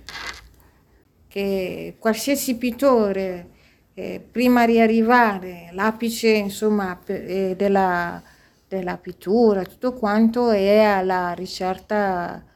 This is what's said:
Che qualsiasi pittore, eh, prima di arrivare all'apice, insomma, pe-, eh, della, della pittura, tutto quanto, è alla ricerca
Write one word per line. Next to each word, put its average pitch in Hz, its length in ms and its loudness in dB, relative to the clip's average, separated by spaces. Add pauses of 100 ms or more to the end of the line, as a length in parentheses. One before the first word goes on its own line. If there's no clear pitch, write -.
(1300)
Che 185 680 -6
qualsiasi 254 600 -2
pittore, 202 880 0 (460)
eh, 180 260 -10
prima 240 460 2
di 233 120 4
arrivare 220 920 2
all'apice, 226 580 -2
insomma, 202 760 0
pe-, 185 500 -4
eh, 180 40 -8
della, 180 680 0 (460)
della 180 300 -6
pittura, 202 640 0
tutto - 320 -6
quanto, 226 560 2
è 202 300 4
alla 185 520 2
ricerca 185 1120 -6 (120)